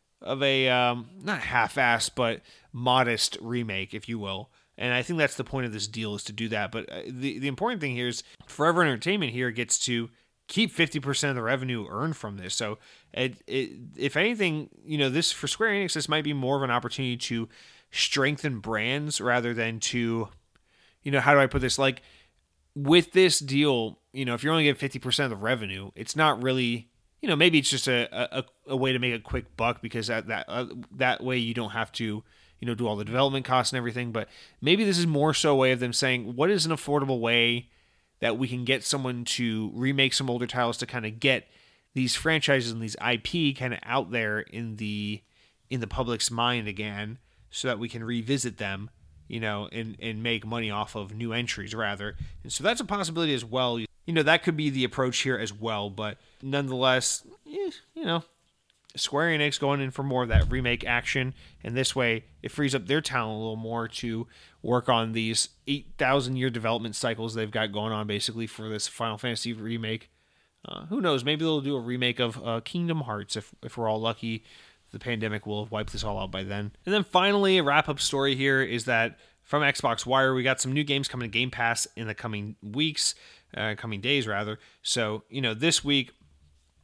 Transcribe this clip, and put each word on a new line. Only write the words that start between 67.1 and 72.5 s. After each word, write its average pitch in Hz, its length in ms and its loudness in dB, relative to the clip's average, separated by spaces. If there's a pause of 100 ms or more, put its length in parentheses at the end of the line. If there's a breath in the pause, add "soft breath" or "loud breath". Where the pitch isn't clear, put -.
they've 110 160 -4
got 110 220 -2
going 107 200 -2
on 107 140 -2
basically 107 400 -4
for 110 220 -10
this 107 180 -4
Final 110 320 -4
Fantasy 117 340 -4
remake. 110 580 -6 (540)
Uh, - 220 -12
who 214 140 -4
knows? 143 240 2
Maybe 151 200 0
they'll 156 160 2
do 139 160 -2
a 123 40 -2
remake 123 400 -2
of, 117 260 -2
uh, 117 180 0